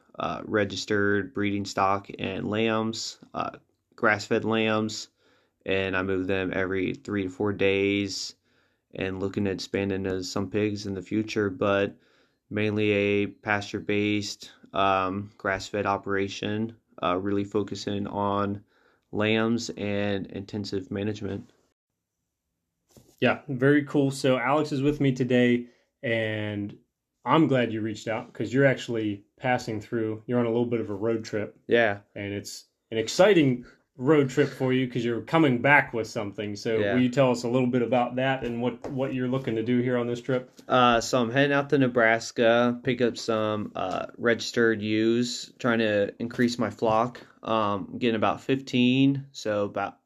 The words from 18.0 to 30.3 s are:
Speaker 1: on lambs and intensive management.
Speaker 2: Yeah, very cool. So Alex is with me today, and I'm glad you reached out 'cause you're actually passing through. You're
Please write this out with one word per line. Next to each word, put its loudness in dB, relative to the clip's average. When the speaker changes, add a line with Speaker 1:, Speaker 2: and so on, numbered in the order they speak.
Speaker 1:
on -2
lambs 0
and -4
intensive -8
management. -6
Speaker 2:
Yeah, 2
very 4
cool. 2
So 0
Alex 0
is -2
with 0
me 4
today, 4
and -4
I'm 6
glad 2
you -4
reached -6
out -6
'cause -6
you're 4
actually 0
passing -2
through. -6
You're 0